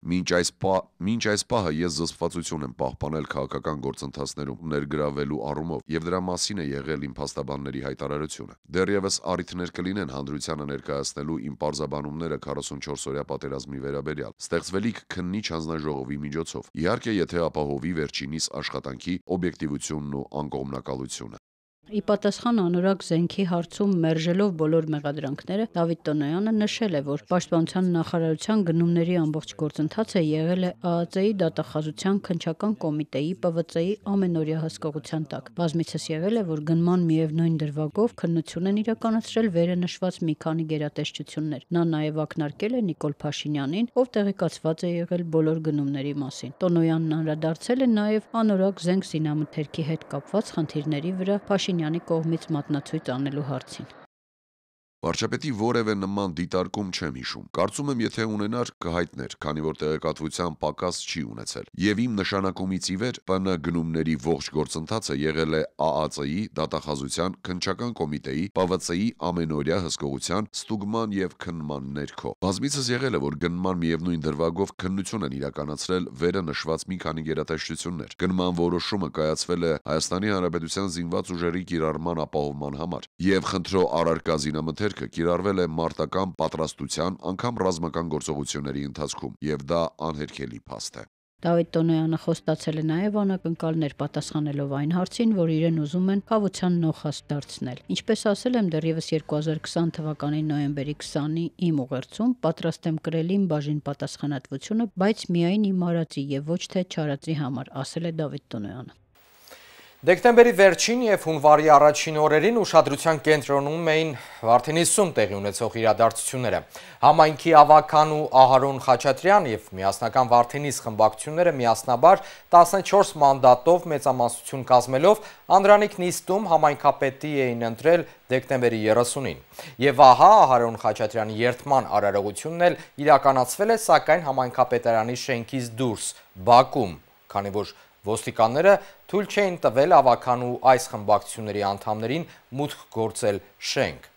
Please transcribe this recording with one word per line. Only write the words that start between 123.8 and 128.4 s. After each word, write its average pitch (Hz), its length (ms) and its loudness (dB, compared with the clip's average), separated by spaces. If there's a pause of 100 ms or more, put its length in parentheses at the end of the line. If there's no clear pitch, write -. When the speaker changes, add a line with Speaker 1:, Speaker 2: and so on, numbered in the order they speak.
Speaker 3:
մեծամասնություն 127 800 -2
կազմելով 131 500 6 (360)
Անդրանիկ 208 440 6
նիստում 185 480 -2
համայնքապետի 147 800 2 (140)
էին 117 240 -2
ընտրել 156 340 2 (300)
դեկտեմբերի 123 480 2